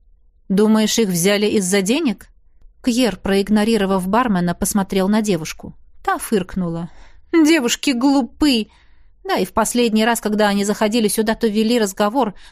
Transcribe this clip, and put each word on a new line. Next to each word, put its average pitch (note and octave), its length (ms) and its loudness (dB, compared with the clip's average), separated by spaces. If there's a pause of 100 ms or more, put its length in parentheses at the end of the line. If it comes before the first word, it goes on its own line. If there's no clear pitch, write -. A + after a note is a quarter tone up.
(500)
«Думаешь, G#3+ 500 2
их G#3+ 100 0
взяли G3 360 0 (120)
из-за G3 240 0
денег?» A#3+ 480 -2 (540)
Кьер, A#3 340 0
проигнорировав G3 920 0
бармена, F#3+ 480 0
посмотрел G3 520 -2
на G#3+ 140 2
девушку. - 540 -6 (280)
Та F#4+ 140 -2
фыркнула. F3 720 -4 (420)
«Девушки D4+ 600 2
глупы!» C4 760 0 (600)
Да, F#4+ 80 -2
и G3 100 0
в - 60 -8
последний A3 540 0
раз, A#3 160 0
когда G#3 260 0
они G3+ 160 0
заходили G#3+ 460 0
сюда, A3 260 -2
то A3+ 120 -2
вели A3 320 0
разговор, G#3 540 -2 (180)